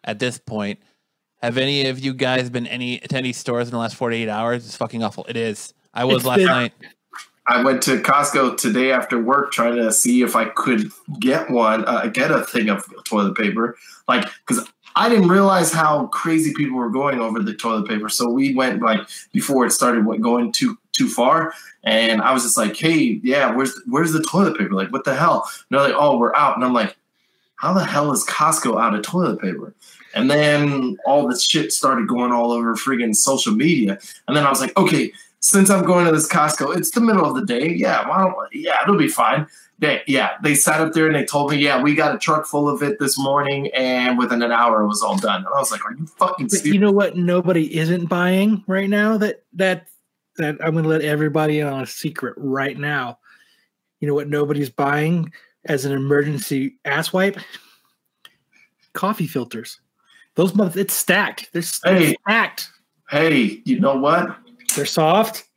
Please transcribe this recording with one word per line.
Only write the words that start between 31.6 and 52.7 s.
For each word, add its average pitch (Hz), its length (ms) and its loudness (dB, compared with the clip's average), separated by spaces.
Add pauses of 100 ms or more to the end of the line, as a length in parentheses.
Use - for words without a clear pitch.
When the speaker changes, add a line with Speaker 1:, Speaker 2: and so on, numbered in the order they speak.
Speaker 3:
started 123 360 0
going 123 260 0
all 120 180 2
over 117 240 0
friggin' 117 400 -2
social 131 380 2
media. 120 440 2 (300)
And 143 80 -2
then 147 100 4
I 139 40 4
was 135 100 0
like, 131 160 -4
"Okay, 147 380 2 (260)
since 196 300 4
I'm 185 160 4
going 175 220 4
to 165 40 4
this 151 160 2
Costco, 151 480 0
it's 165 160 -2
the 247 80 0
middle 214 260 4
of 131 100 -2
the 131 100 -2
day. 123 240 0
Yeah, - 400 0
why 190 140 2
don't, 185 120 0 (160)
yeah, - 320 -2
it'll 190 140 4
be 147 100 2
fine." 123 400 0 (300)
They, 143 300 0
yeah, 135 240 2 (120)
they 147 120 2
sat 156 260 2
up 160 100 0
there 160 140 2
and 156 100 2
they 139 80 0
told 143 280 0
me, 147 60 0
"Yeah, 139 240 2
we 147 140 2
got 147 180 2
a 110 40 -6
truck 156 280 0
full 147 220 0
of 143 160 -2
it 143 160 -4
this 135 180 0
morning." 139 560 0
And 127 440 0
within 120 240 0
an 117 100 0
hour, 117 300 4
it 104 60 2
was 104 140 -2
all 104 140 -2
done. 95 300 -2
And 98 100 -6
I 277 40 2
was - 120 -2
like, 107 140 -6
"Are - 80 -8
you 165 140 -10
fucking - 400 -2
Speaker 2:
But 208 100 -4
Speaker 3:
serious?" 196 160 0
Speaker 2:
you 196 80 2
know 208 100 4
what 196 240 2
nobody 175 600 0
isn't 170 300 -2
buying 185 600 0
right 196 220 -2
now? 208 280 0
That, 202 260 -4 (100)
that, 180 340 -2 (500)
that 151 240 -4
I'm 156 140 -2
gonna 160 140 0
let 156 120 2
everybody 151 580 0
in 147 80 -2
on 135 160 -6
a 120 40 -10
secret - 480 -8
right 135 420 -4